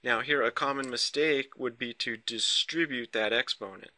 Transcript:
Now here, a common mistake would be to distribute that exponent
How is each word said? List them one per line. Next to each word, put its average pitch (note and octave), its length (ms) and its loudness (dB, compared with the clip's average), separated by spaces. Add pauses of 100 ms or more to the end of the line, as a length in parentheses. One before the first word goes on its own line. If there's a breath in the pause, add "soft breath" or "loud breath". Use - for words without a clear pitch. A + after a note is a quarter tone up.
Now A#2+ 180 2
here, C#3 220 2
a A#2 80 4
common C#3 380 -2
mistake C#3 680 0
would A#2+ 200 -4
be A#2+ 160 -4
to A2+ 220 -4
distribute B2 960 -2
that A2 200 2
exponent G2+ 640 -2